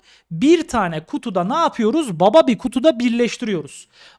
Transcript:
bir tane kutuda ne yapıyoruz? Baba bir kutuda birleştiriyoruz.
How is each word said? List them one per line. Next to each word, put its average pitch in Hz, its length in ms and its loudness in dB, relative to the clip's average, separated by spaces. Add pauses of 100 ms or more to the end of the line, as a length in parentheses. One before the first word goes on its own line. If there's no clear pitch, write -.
(320)
bir 302 360 2
tane 170 380 -4
kutuda 190 380 -4
ne 220 120 -4
yapıyoruz? 254 640 -2
Baba 254 280 4
bir 233 100 2
kutuda 254 420 0
birleştiriyoruz. 226 880 -4 (320)